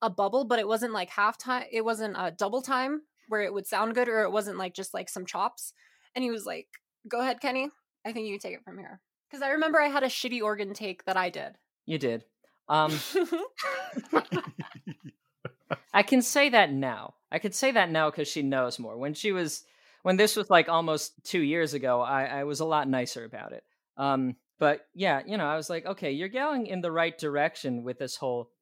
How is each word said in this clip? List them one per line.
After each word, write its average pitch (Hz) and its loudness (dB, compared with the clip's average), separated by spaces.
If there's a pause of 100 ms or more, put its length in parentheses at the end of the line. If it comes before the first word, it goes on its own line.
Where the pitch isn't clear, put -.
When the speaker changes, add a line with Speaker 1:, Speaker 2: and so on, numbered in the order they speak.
Speaker 1:
a 226 2
bubble, 208 2
but 233 2
it 202 0
wasn't, 226 0
like, 185 -4
half 208 2
time, 247 -4
it 226 0
wasn't 214 -2
a 180 -2
double 208 -2
time 269 -2 (260)
where 214 0
it 196 -2
would 202 -4
sound 220 0
good, 247 2
or 220 2
it 185 0
wasn't, 202 -2
like, 185 -6
just, - -10
like, 190 -8
some 185 -10
chops. - -4 (420)
And 254 -4
he 247 0
was 214 -6
like, 165 -10 (400)
"Go 240 -2
ahead, 247 -2
Kenny. 269 -2 (360)
I 226 -8
think 220 -6
you 196 -6
can 202 -8
take 185 -10
it - -20
from 180 -18
here." 190 -18 (300)
'Cause 277 -10
I 269 0
remember 311 4
I 294 8
had 277 2
a 262 6
shitty 240 -2
organ 208 -2
take 196 -8
that 185 0
I 180 2
did. 143 -10 (300)
Speaker 2:
You 160 0
did. 117 0 (440)
Um, 156 4 (220)
Speaker 1:
<laughs> 349 2 (2500)
Speaker 2:
I 202 8
can 254 4
say 285 4
that 202 6
now. 127 -4 (160)
I 165 0
can 202 -4
say 269 2
that 196 4
now 156 4
'cause 147 -4
she 156 -4
knows 131 0
more. 113 -10
When 143 -4
she 208 -2
was, 175 -2 (400)
when 185 4
this 208 6
was, 202 -2
like, 165 8
almost 160 0
two 180 0
years 151 0
ago, 123 2
I, 139 0
I - -2
was 147 -4
a 156 -2
lot 151 0
nicer 127 -2
about 113 -14
it. - -14 (340)
Um, 131 0 (220)
but 147 2
yeah, 175 2
you 208 -4
know, 165 0
I 151 0
was 156 -6
like, 170 -6
"Okay, 180 -4
you're 170 -4
going 254 -2
in 185 -6
the 170 -2
right 165 0
direction 143 -2
with 123 -6
this 131 -6
whole 123 -4 (100)